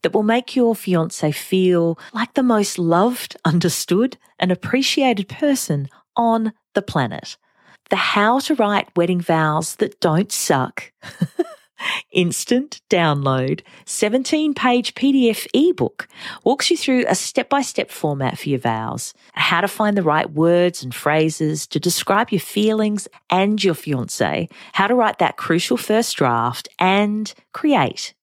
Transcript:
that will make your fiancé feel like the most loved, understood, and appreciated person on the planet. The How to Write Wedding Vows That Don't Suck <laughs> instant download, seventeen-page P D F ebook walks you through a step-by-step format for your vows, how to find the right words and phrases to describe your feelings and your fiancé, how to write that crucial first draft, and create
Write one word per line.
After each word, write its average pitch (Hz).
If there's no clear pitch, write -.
that -
will 220
make 233
your 233
fiancé 160
feel 175
like 226
the 277
most 214
loved, 180
understood, 175
and 185
appreciated 247
person 180
on 226
the 202
planet. 127
The 196
How 214
to 302
Write 208
Wedding 175
Vows 160
That -
Don't 175
Suck -
<laughs> -
instant 240
download, 139
seventeen-page 254
P 269
D 254
F -
ebook -
walks 277
you 330
through 254
a 277
step-by-step -
format 139
for -
your 135
vows, 117
how -
to 196
find 208
the 196
right 156
words 170
and 127
phrases 156
to -
describe 196
your 196
feelings 214
and 196
your 185
fiancé, 123
how 196
to 240
write 220
that -
crucial 175
first 220
draft, 117
and 208
create 240